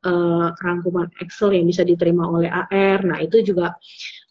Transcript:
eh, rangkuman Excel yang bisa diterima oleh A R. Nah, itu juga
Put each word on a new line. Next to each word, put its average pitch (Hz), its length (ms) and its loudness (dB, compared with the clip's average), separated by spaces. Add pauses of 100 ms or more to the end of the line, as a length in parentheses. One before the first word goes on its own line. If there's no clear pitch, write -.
eh, 170 560 0
rangkuman 175 480 -4 (160)
Excel 175 320 -2
yang 175 80 2
bisa 175 240 2
diterima 170 400 2
oleh 165 240 0
A 180 160 -4
R. 196 400 2
Nah, 156 160 -2
itu 190 160 4
juga 175 320 0 (600)